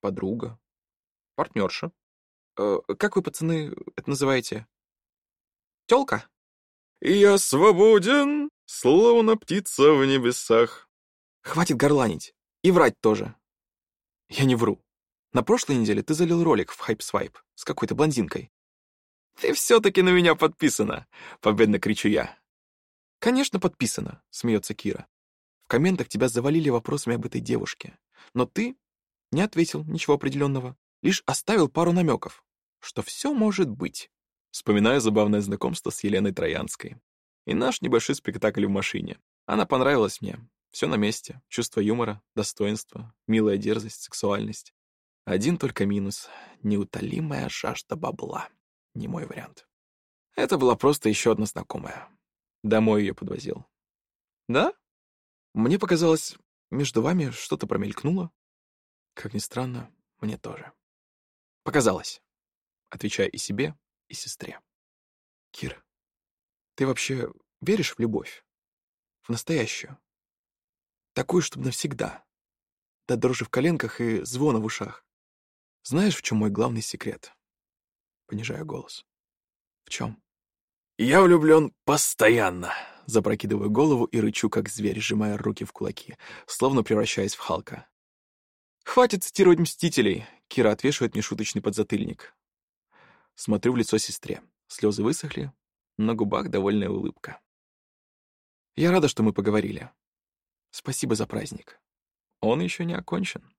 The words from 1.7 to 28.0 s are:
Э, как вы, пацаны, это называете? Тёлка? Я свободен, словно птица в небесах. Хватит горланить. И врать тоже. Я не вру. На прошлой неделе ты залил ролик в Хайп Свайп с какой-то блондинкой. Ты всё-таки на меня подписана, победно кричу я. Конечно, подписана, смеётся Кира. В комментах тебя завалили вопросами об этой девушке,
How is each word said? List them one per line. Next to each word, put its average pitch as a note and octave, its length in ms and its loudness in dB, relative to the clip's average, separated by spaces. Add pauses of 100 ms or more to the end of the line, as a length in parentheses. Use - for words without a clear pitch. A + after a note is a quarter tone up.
Э, G2+ 220 2 (200)
как - 160 0
вы, F#3+ 60 2
пацаны, D#3+ 520 -4 (220)
это - 140 -10
называете? C3+ 580 0 (1200)
Тёлка? - 420 0 (720)
Я G3+ 380 6
свободен, A3 1120 6 (160)
словно A3 680 6
птица E3 580 4
в C3+ 120 4
небесах. A#2+ 840 2 (520)
Хватит D#3+ 360 0
горланить. A2+ 560 2 (280)
И F#3 100 6
врать D#3+ 300 6
тоже. G#2 340 2 (960)
Я C#3 160 0
не B2+ 100 4
вру. A2+ 280 0 (500)
На B2 100 2
прошлой G#3 320 2
неделе G#2 260 0
ты - 120 -4
залил E3+ 300 2
ролик B2 280 2
в - 80 -18
Хайп A2 220 -4
Свайп - 360 -6 (180)
с - 100 -18
какой-то - 280 -4
блондинкой. C#3 580 0 (920)
Ты A#2+ 120 0
всё-таки G#3+ 480 4
на F#3 80 6
меня F3 260 6
подписана, - 720 0 (340)
победно G#2+ 380 4
кричу G#2 280 -2
я. - 300 0 (840)
Конечно, B3+ 400 0
подписана, - 680 -4
смеётся A2 440 -2
Кира. - 340 -8 (580)
В - 20 -20
комментах D3 400 2
тебя B2 220 0
завалили C#3+ 400 0
вопросами A#2+ 460 -2
об A2 100 -6
этой A#2+ 160 -6
девушке, A#2 560 -6 (360)